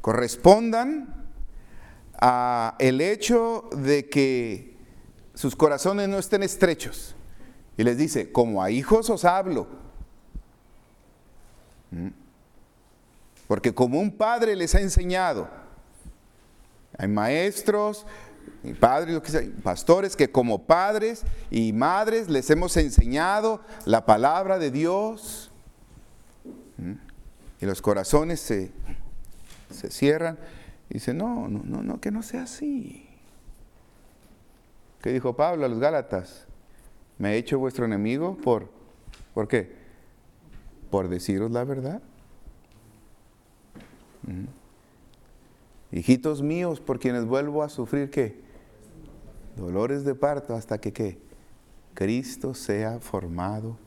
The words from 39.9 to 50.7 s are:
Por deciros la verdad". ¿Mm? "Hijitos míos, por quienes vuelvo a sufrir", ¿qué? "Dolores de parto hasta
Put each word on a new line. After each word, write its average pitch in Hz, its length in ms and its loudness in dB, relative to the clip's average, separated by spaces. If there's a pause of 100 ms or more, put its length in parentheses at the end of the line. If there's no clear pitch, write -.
Por 95 200 0
deciros 98 420 -2
la 120 120 -2
verdad". 139 380 -6 (2250)
¿Mm? 92 220 -10 (1500)
"Hijitos 131 440 2
míos, 165 380 -2
por 127 200 -4
quienes 123 260 -2
vuelvo 143 360 -2
a 147 80 -4
sufrir", 139 400 -4
¿qué? 123 320 -4 (1120)
"Dolores 107 500 -2
de 139 100 0
parto 139 400 -2
hasta 110 240 -6